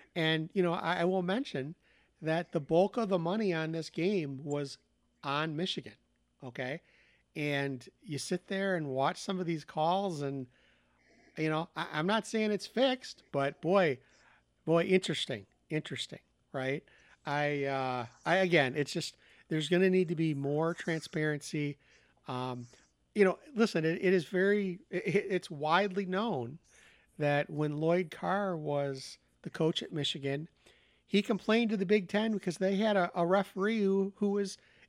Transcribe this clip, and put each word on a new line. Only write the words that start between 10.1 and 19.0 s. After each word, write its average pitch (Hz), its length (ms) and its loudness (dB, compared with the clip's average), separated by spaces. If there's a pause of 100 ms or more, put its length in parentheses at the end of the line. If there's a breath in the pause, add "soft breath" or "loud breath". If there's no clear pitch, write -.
and, 139 240 -6 (920 soft breath)
you 156 120 -2
know, 156 280 -2
I, 165 160 -4
I'm 156 140 -2
not 214 200 0
saying 214 260 0
it's 202 140 -4
fixed, 254 560 -2 (100)
but 139 280 -2
boy, 165 380 4 (680 soft breath)
boy, 170 200 4
interesting, 151 640 0 (220)
interesting, - 520 -6 (320)
right? 135 300 -4 (440 soft breath)
I, 147 380 0
uh, 131 420 -2 (200)
I, 165 100 4
again, 165 400 4
it's 147 160 -2
just, - 240 -6 (320 soft breath)